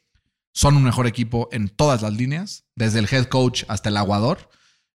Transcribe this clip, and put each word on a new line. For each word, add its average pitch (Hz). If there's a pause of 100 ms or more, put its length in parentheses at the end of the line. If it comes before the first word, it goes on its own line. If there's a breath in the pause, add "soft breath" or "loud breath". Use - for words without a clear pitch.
(540)
son 143
un 139
mejor 123
equipo 117
en 107
todas 135
las 107
líneas. 139 (120)
Desde 110
el 101
head 131
coach 127
hasta 110
el 104
aguador. 104 (480 soft breath)